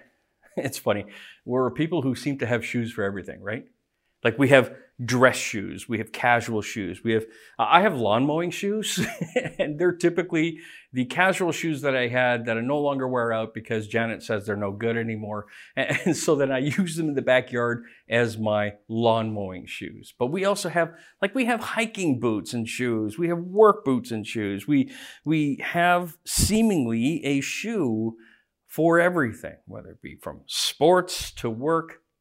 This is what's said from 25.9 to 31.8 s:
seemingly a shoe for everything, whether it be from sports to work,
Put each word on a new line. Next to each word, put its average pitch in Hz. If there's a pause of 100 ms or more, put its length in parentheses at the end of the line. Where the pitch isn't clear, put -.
seemingly 160
a 139
shoe 117 (520)
for 165
everything, 165 (100)
whether 98
it -
be -
from -
sports -
to -
work, 156 (200)